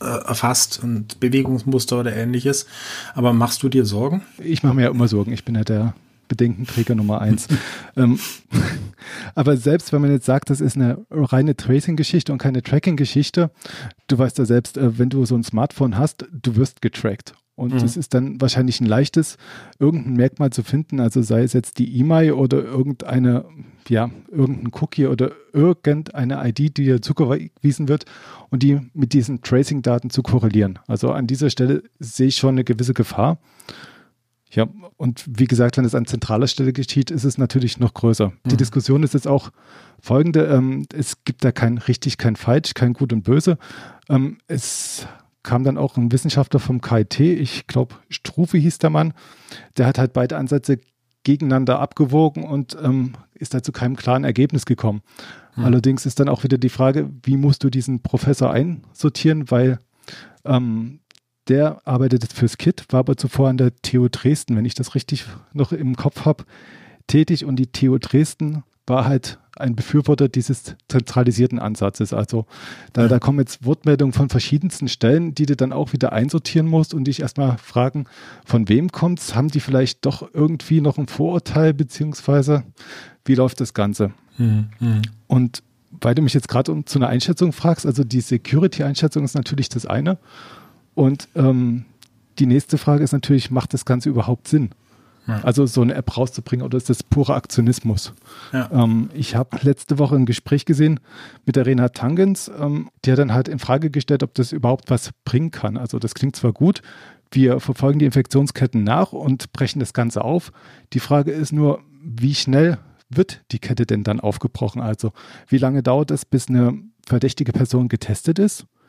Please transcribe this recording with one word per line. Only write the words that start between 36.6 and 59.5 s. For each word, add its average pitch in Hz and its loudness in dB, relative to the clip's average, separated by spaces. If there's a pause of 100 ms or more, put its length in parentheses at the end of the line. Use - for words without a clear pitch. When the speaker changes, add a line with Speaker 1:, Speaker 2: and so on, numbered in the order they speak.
Speaker 2:
geschieht, 135 -2
ist 139 -2
es 135 -2
natürlich 123 0
noch 120 2
größer. 107 2 (140)
Die 123 0
Speaker 1:
Mhm. 117 4
Speaker 2:
Diskussion 135 2
ist 147 0
jetzt 135 -2
auch 139 0 (500)
folgende: 156 2
ähm, 135 0
es - -8
gibt - -4
da 127 4
kein 120 0
richtig, - -4
kein 110 0
falsch, - 0
kein 123 2
gut 120 -4
und 107 0
böse. 147 2 (500)
Ähm, 139 0
es - -8 (340)
kam 123 0
dann 135 0
auch 139 -2
ein 117 2
Wissenschaftler 139 0
vom 127 -2
K 113 0
I 101 2
T, 160 2
ich - -6
glaub, - -2
Struve - -2
hieß 160 2
der 160 2
Mann, 156 0 (640)
der 123 4
hat 135 2
halt 127 0
beide 127 0
Ansätze 139 0 (460)
gegeneinander 131 2
abgewogen 151 2
und, 143 -6
ähm, 131 0 (200)
ist - -10
da 131 -2
zu - -8
keinem 127 -4
klaren 127 0
Ergebnis 127 0
gekommen. 107 -2 (520)
Speaker 1:
Hm. 120 -2
Speaker 2:
Allerdings 127 2
ist 139 -2
dann 139 2
auch - -2
wieder 135 2
die 123 0
Frage: 139 0 (140)
Wie 139 2
musst 139 2
du 135 0
diesen 127 -2
Professor - 0
einsortieren, 156 -2